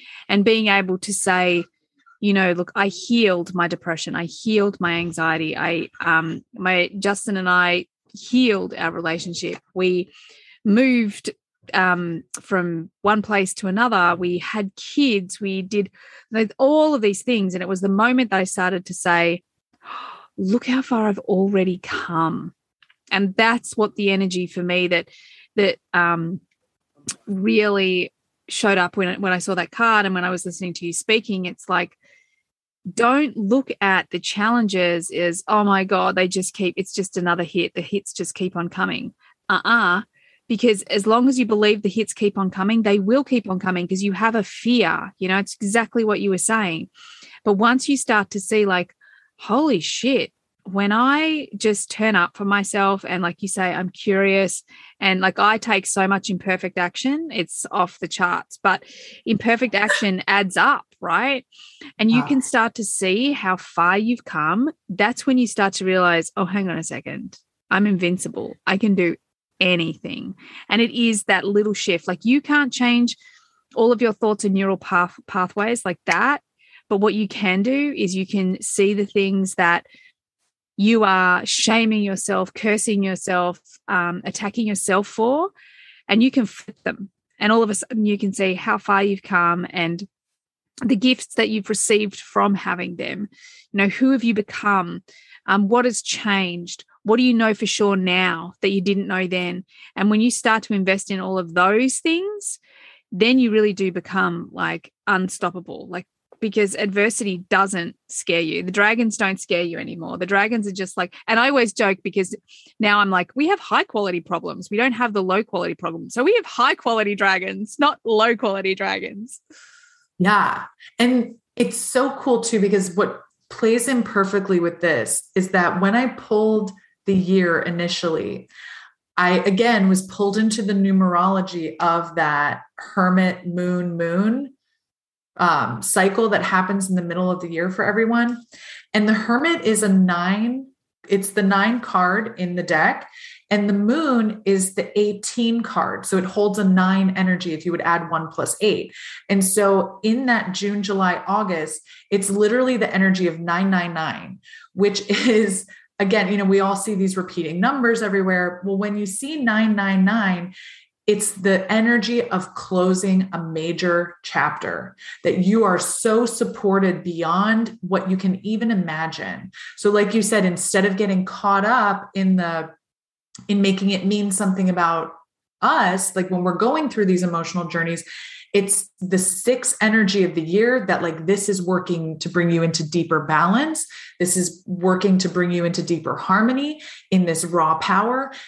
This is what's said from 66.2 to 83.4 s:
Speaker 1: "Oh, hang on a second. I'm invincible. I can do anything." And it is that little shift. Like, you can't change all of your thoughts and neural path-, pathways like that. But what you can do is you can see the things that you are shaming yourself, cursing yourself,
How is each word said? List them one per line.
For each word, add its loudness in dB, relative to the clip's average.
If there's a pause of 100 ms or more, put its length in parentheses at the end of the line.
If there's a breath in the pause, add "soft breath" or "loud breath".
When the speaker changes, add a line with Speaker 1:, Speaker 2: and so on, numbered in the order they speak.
Speaker 1:
"Oh, 0
hang -2
on -4
a -8
second. -12 (280)
I'm 2
invincible. -2 (100)
I 0
can 2
do 0 (420)
anything." -4 (320 loud breath)
And 2
it 2
is 0
that 2
little 2
shift. -2
Like, -6
you 4
can't 0
change 2 (580 soft breath)
all 4
of 2
your 2
thoughts -2
and 2
neural 0
path-, -2
pathways -2
like -4
that. 2 (480 soft breath)
But 2
what 4
you 0
can 0
do 0
is -2
you -4
can -2
see 2
the 0
things 0
that 2 (920 soft breath)
you 4
are 4
shaming 0
yourself, -2
cursing 0
yourself, -2 (280)